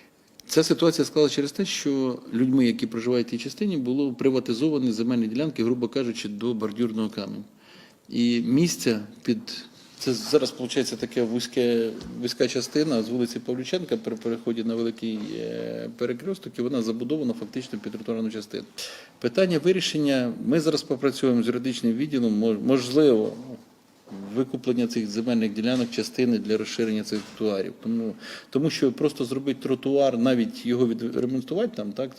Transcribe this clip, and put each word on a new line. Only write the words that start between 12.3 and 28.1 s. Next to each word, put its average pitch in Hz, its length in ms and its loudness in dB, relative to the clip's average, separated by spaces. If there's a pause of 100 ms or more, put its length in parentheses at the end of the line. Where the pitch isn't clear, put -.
частина 131 560 0
з 110 60 -6
вулиці 120 300 -2
Павлюченка 127 580 -2
при 117 180 -6
переході 117 480 -2
на 113 120 -2
Великий, 113 440 -4 (200)
е, 117 580 -6
Перекресток, 123 600 -6
і - 20 -2
вона 127 200 -2
забудована 120 520 -2
фактично 113 460 -10
під 104 120 -10
тротуарну 110 400 -4
частину. 107 340 -10 (540)
Питання 175 400 2
вирішення, 147 760 2 (120)
ми 143 140 4
зараз 151 240 2
попрацюємо 131 600 2
з 113 40 -4
юридичним 120 460 0
відділом, 123 400 2
мож-, 110 320 4
можливо, 127 680 6 (1040)
викуплення 123 520 0
цих 113 200 -2
земельних 113 460 0
ділянок, 117 380 0
частини 120 460 0
для 104 200 0
розширення 107 460 -2
цих 107 160 -4 (180)
тротуарів. 98 360 -2 (100)
Тому, 113 300 -2 (360)